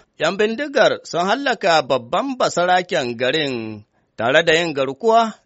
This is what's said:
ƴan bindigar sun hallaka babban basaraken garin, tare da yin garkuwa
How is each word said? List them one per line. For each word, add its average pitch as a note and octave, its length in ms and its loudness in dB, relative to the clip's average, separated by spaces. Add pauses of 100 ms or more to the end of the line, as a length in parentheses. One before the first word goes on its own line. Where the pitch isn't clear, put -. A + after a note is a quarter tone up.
(180)
ƴan E3 180 -2
bindigar A3+ 680 0
sun E3+ 220 -4
hallaka G3+ 560 0
babban C#3 560 -2
basaraken F3+ 760 0
garin, B2 680 -4 (320)
tare C3+ 260 2
da E3 100 2
yin D#3+ 220 2
garkuwa G#3+ 580 0 (140)